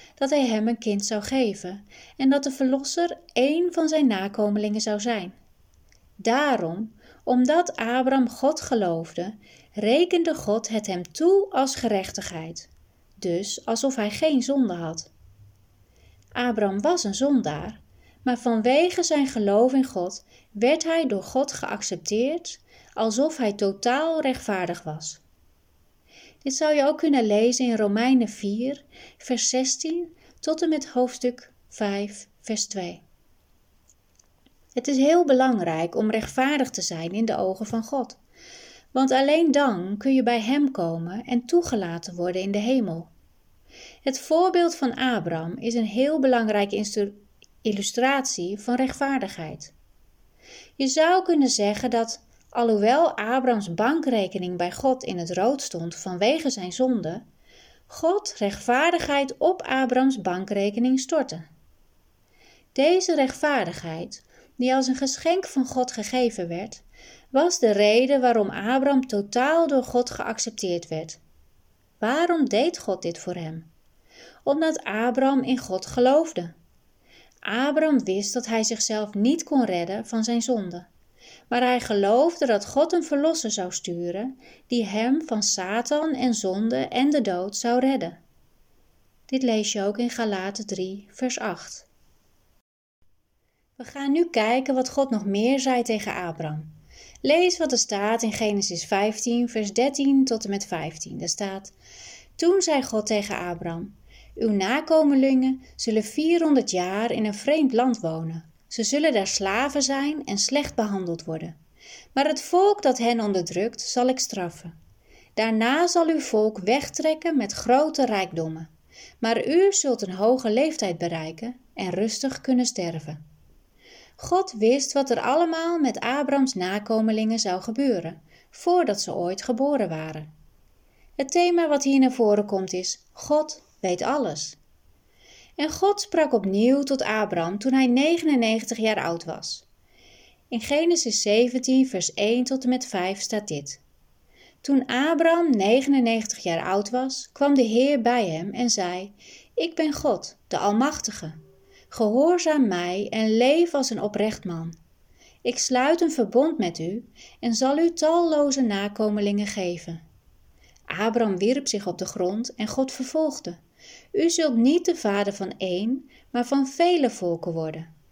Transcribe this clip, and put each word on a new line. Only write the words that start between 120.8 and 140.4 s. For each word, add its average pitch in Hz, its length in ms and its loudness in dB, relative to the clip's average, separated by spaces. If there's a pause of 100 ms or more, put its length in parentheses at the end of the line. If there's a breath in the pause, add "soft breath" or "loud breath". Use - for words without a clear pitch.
bereiken 165 580 -6 (180)
en 190 160 -6
rustig 220 500 -4
kunnen 247 260 2
sterven.'" 165 640 -6 (880 soft breath)
God 370 420 -2
wist 240 340 2
wat 277 180 0
er 233 100 2
allemaal 330 580 0
met 254 220 0
Abrams 269 540 0
nakomelingen 220 840 0
zou 370 240 -2
gebeuren, 220 600 -2 (280 soft breath)
voordat 339 500 0
ze - 140 -6
ooit 180 280 -4
geboren 254 460 0
waren. 156 460 -8 (840)
Het 269 140 -4
thema 349 380 4
wat 285 160 2
hier 269 140 4
naar 254 140 6
voren 208 340 4
komt 190 260 -4
is: 185 260 -6 (140)
God - 500 -2 (180)
weet - 220 -2
alles. 220 540 -4 (1000 soft breath)
En 302 140 -2
God 403 300 0
sprak 320 320 0
opnieuw 220 500 2
tot 269 200 -2
Abram 202 560 -2
toen 262 140 0
hij 262 140 4
negenennegentig 247 920 2
jaar 220 240 0
oud 170 220 -4
was. - 420 -10 (800 soft breath)